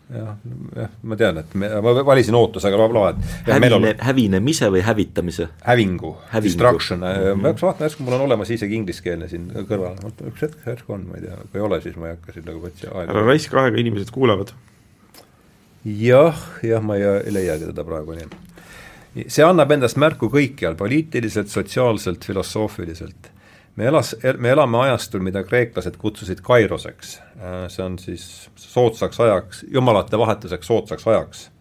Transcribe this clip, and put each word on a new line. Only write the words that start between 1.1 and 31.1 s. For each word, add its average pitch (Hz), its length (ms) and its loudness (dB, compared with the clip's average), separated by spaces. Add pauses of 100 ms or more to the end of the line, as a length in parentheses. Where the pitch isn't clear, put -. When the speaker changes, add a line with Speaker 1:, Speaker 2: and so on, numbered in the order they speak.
Speaker 1:
tean, 95 240 2
et 80 140 -16
me, 98 120 -2 (140)
ma 117 120 4 (120)
valisin 123 320 4
ootuse, 101 320 2
aga 98 80 2
ma 110 100 6
loen, 107 300 2
et - 80 -4
jah, - 300 0
Speaker 2:
Hävine-, 139 40 6
Speaker 1:
meeleolu. 110 400 6
Speaker 2:
hävinemise 120 680 2
või 92 160 4
hävitamise? 87 640 -2 (160)
Speaker 1:
Hävingu. 92 480 2 (160)
Speaker 2:
Hävingu. 110 180 -2
Speaker 1:
Destruction. 92 580 2
Äh, 92 140 -2 (160)
Speaker 2:
Mhm. 98 80 -2
Speaker 1:
peaks 160 240 0
vaatama, 180 240 0
järsku 147 160 -10
mul 123 80 0
on 127 80 0
olemas 113 300 0
isegi 107 240 -2
ingliskeelne 87 520 -6
siin 87 220 -10
kõrval. 98 540 -6
Oot, - 180 -14
üks - 240 -8
hetk, 151 180 -10
järsku 120 300 -10
on, 92 160 -10
ma 87 80 -14
ei 87 80 -12
tea. 90 120 -12
Kui 98 220 -12
ei 104 80 -2
ole, 87 140 -2
siis 82 160 -12
ma 82 100 -10
ei 85 80 -10
hakka 85 160 -20
siin 82 140 -16
nagu 82 160 -12
võtsi - 260 -14
aega. 92 240 -8
Speaker 3:
Ära 107 140 2
raiska 135 380 4
aega, 120 180 2
inimesed 107 320 -4
kuulevad. 107 400 0 (1300)
Speaker 1:
Jah, 123 520 6 (260)
jah, 113 180 2
ma 107 160 -2
ei, 101 60 2 (220)
ei 104 80 -6
leiagi 82 360 -2
teda 82 160 -8
praegu 80 320 -10
nii. 80 120 -14 (1000)
See 147 160 6
annab 165 260 6
endast 131 260 2
märku 143 320 2
kõikjal, 120 460 0
poliitiliselt, 110 720 -2
sotsiaalselt, 104 760 -2
filosoofiliselt. 92 1040 -6 (480)
Me 104 80 -2
elas-, 151 380 2
el-, 131 160 0
me 120 100 0
elame 127 300 4
ajastul, 123 420 0
mida 95 220 -4
kreeklased 117 560 -2
kutsusid 101 420 -6
kairoseks. 101 760 0 (200)
Äh, 90 180 -12 (120)
see 92 180 -8
on 92 140 -8
siis 90 260 -12 (280)
soodsaks - 680 -2
ajaks, 107 480 0
jumalate 113 500 2
vahetuseks 110 500 -2
soodsaks 107 400 -2
ajaks. 98 420 -2 (120)